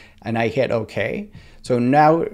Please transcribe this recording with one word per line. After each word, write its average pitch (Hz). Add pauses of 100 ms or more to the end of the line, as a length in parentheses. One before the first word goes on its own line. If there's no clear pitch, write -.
(220)
and 113
I 117
hit 120
okay. 117 (300)
So 123
now 151